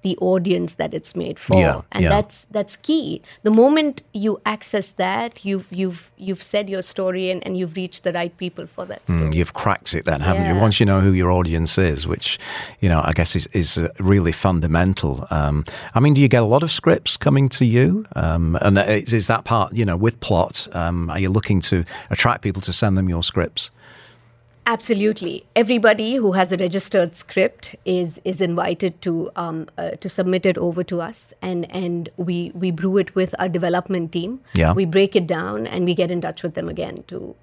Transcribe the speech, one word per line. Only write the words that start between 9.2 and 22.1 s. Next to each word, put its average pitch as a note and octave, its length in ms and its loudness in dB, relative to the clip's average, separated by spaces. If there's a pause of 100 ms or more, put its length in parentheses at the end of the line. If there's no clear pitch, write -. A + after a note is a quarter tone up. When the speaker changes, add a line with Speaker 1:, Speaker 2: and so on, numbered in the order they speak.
Speaker 2:
you've E2 220 0
cracked - 400 -2
it D#2+ 100 -4
then, D2+ 160 -2
haven't F2+ 240 2
you? E2+ 80 0
Speaker 1:
Yeah. G2 80 2
Speaker 2:
Once G#2+ 180 4
you A#2 60 4
know G2 160 4
who G2 120 6
your F2+ 180 2
audience E2 480 0
is, D#2 260 0
which, - 320 -4 (440)
you G2+ 60 4
know, E2 160 6
I D#2+ 100 2
guess E2 220 2
is, D#2+ 120 -2
is, E2+ 320 0
uh, E2 80 0 (100)
really F#2+ 340 4
fundamental. E2 1000 0
Um, D2+ 320 0 (320)
I A#2 40 4
mean, C#3+ 140 6
do C#3 80 6
you C#3 60 6
get A#2+ 160 4
a - 20 4
lot B2 160 4
of E3 100 -2
scripts - 460 2
coming C#3 320 4
to B2+ 160 2
you? D3+ 400 4 (100)
Um, E2 460 2
and G2 160 6
is, G#2 340 2
is A2 140 2
that A2+ 180 0
part, G#2+ 300 -2
you A2 120 0
know, F2 120 0
with A2 220 0
plot, - 540 0
um, E2+ 360 -2
are D#2 80 -4
you F#2+ 140 0
looking G2+ 300 2
to F2 220 2 (280)